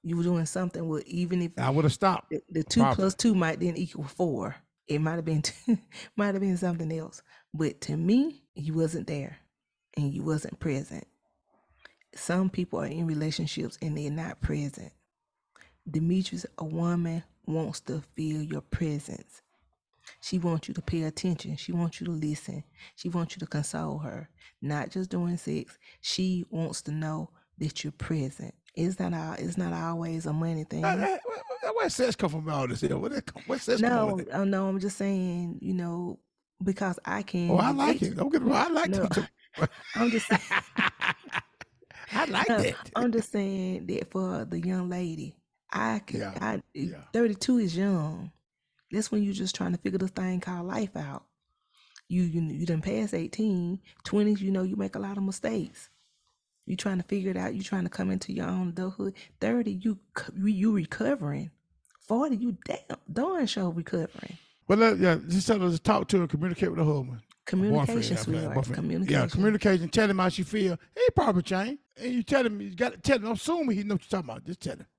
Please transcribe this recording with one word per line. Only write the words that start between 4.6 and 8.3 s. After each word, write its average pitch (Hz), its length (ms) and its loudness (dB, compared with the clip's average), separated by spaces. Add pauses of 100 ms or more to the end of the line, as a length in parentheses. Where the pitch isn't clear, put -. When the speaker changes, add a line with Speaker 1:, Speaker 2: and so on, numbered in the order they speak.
Speaker 1:
It 147 120 2
might 156 160 2
have 165 100 -4
been 156 160 2
<laughs> - 20 -4
two, - 340 0 (380)
might 202 180 2
have 196 80 0
been 190 160 2
something 170 340 -2
else. 160 300 -8 (320)
But 156 280 -2
to 151 160 -2
me, 240 440 4 (140)